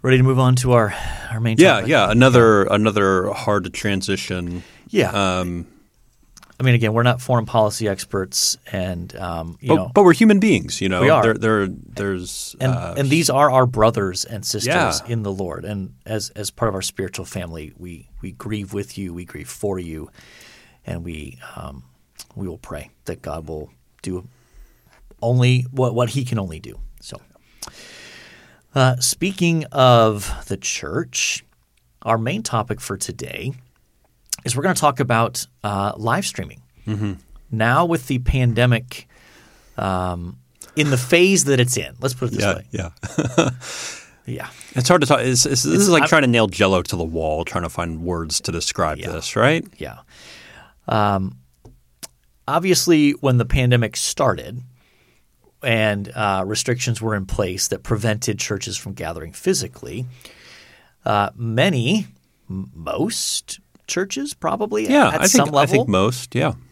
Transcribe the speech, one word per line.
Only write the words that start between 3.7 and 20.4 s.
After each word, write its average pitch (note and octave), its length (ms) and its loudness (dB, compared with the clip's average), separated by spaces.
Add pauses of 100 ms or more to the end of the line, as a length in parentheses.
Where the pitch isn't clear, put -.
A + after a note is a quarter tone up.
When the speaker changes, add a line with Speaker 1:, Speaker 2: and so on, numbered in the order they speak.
Speaker 2:
transition. F#2 920 -4 (260)
Speaker 1:
Yeah. C3 220 0 (300)
Speaker 2:
Um, F2 260 -6 (920)
Speaker 1:
I - 40 -4
mean, B2+ 140 4
again, A2+ 160 2
we're A#2 100 2
not B2 180 2
foreign A#2+ 260 0
policy G#2+ 420 0
experts, - 680 -4 (140)
and, F2+ 460 -6
um, E2+ 440 -8
you - 80 -8
Speaker 2:
but, - 60 6
Speaker 1:
know, F#2 180 -2
Speaker 2:
but G3+ 120 6
we're F3 80 10
human G#3+ 260 6
beings, F#3+ 420 2
you F#2+ 80 0
know. F#2 120 2
Speaker 1:
We B2+ 100 4
are. C#3 120 6
Speaker 2:
There, A2+ 120 4
there, A2 340 2
there's, - 920 -8
Speaker 1:
And, C3 120 0
Speaker 2:
uh, F2 240 -4
Speaker 1:
and C#3 140 0
these D#3 180 2
are C#3 220 4
our C3 160 6
brothers A2 580 2
and A2 220 -10
sisters G#2+ 200 -4 (380)
Speaker 2:
Yeah. A#2 80 -6
Speaker 1:
in A2+ 120 -4
the G2+ 80 -4
Lord. F#2+ 320 -6
And G2 300 -8 (120)
as, A2 240 -6
as G#2 220 -8
part A#2 160 -2
of G2+ 80 -4
our F#2 60 -6
spiritual F#2+ 420 -8
family, E2 520 -12
we, F2 320 -18 (140)
we F#2 100 -12
grieve G#2 400 -10
with G2+ 240 -8
you, F#2+ 160 -8
we F2 120 -12
grieve B2 240 -16
for G2 320 -6
you, D#2+ 300 -12 (760)